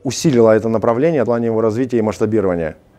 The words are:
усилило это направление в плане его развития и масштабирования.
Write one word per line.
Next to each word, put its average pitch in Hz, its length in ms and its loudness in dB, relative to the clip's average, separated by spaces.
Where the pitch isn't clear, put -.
усилило 120 500 2
это 110 140 2
направление 117 560 0
в - 20 -4
плане 117 200 -2
его 113 160 -2
развития 117 380 -2
и - 20 2
масштабирования. 98 720 -2